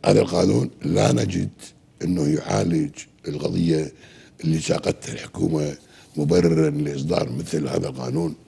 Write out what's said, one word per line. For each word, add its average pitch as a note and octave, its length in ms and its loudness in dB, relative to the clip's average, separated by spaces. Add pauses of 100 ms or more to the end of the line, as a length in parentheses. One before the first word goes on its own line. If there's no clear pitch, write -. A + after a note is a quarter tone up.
هذا G2+ 160 6
القانون F2+ 500 2 (120)
لا G2+ 300 2
نجد G2 380 0 (520)
إنه F2 260 0
يعالج D#2+ 600 0 (380)
القضية D#2 640 0 (520)
اللي D#2+ 160 2
ساقتها - 520 -2
الحكومة D#2 640 -2 (400)
مبررا D#2+ 540 4
لإصدار D2 640 -2
مثل - 360 -4
هذا - 200 -2
القانون C2 460 -4 (140)